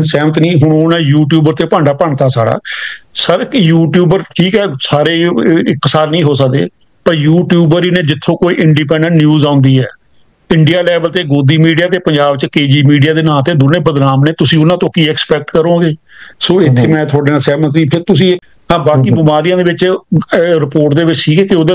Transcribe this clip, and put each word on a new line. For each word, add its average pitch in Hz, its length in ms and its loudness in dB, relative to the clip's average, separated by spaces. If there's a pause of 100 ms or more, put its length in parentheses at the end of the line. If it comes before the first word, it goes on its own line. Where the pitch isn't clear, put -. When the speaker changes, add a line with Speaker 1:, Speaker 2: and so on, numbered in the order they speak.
Speaker 1:
ਸਹਿਮਤ 156 380 -2
ਨਹੀਂ। 160 240 2
ਹੁਣ 156 100 2
ਉਹਨਾਂ 165 260 0
YouTuber 151 540 0
ਤੇ 175 120 -4
ਭਾਂਡਾ 156 280 0
ਭੰਨਤਾ 151 340 -2
ਸਾਰਾ। 117 320 -2 (540)
ਸਰ, - 260 -2
ਇੱਕ 254 160 -6
YouTuber, 165 640 2
ਠੀਕ 190 360 -2
ਹੈ, 202 120 0 (140)
ਸਾਰੇ 156 400 -2 (460)
ਇੱਕ 147 200 -2
ਸਾਰ 156 220 0
ਨਹੀਂ 165 140 -2
ਹੋ 147 100 2
ਸਕਦੇ, 135 340 -2 (380)
ਪਰ 175 80 0
YouTuber 170 720 2
ਹੀ 180 80 -2
ਨੇ 180 100 0
ਜਿੱਥੋਂ 156 360 -2
ਕੋਈ 175 180 0
independent 156 580 0
news 151 320 2
ਆਉਂਦੀ 135 340 2
ਹੈ, 113 80 -2 (640)
India 165 300 2
level 170 280 0
ਤੇ 180 140 -4
ਗੋਦੀ 143 340 0
media 165 300 2
ਤੇ 180 120 -2
ਪੰਜਾਬ 143 380 0
'ਚ 135 80 -6
ਕੇ 147 220 -2
ਜੀ 143 140 2
media 147 320 2
ਦੇ 160 80 0
ਨਾਂ 147 220 0
ਤੇ 170 100 -2
ਦੋਨੇ 147 260 2
ਬਦਨਾਮ 139 440 0
ਨੇ। 156 80 0
ਤੁਸੀਂ 156 280 -2
ਉਹਨਾਂ 170 180 2
ਤੋਂ 175 120 -2
ਕੀ 156 200 -2
expect 156 420 -4
ਕਰੋਗੇ? 170 440 0 (440)
ਸੋ 185 220 0
ਇੱਥੇ 127 240 2
Speaker 2:
ਹਮ। - 60 0
Speaker 1:
ਮੈਂ 156 140 0
ਤੁਹਾਡੇ 143 260 0
ਨਾਲ 147 80 0
ਸਹਿਮਤ 143 360 -2
ਨਹੀਂ। 160 140 0
ਫਿਰ 165 100 -2
ਤੁਸੀਂ, 180 380 0 (340)
ਹਾਂ, 170 80 0
ਬਾਕੀ 151 300 2
Speaker 2:
ਹਮ। 170 60 2
Speaker 1:
ਬਿਮਾਰੀਆਂ 156 420 0
ਦੇ 180 60 0
ਵਿੱਚ, 175 220 -2
ਅਹ, 175 760 0
report 147 340 0
ਦੇ 165 100 0
ਵਿੱਚ 160 160 0
ਸੀਗੇ 175 280 0
ਕਿ 196 80 0
ਉਹਦੇ 160 200 2